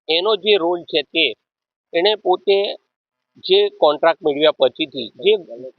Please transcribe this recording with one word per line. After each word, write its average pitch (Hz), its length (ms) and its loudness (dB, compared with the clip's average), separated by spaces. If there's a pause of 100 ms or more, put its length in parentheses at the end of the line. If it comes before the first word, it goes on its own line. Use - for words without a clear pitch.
એનો 180 260 0
જે 208 200 0
રોલ 175 280 -2
છે, 156 180 -2
તે 139 320 -2 (600)
એણે 190 220 2
પોતે 196 600 -2 (600)
જે 202 320 0
કોન્ટ્રાક્ટ 160 540 0
મેળવ્યા 151 280 2
પછીથી 135 580 -4
જે 208 260 0 (440)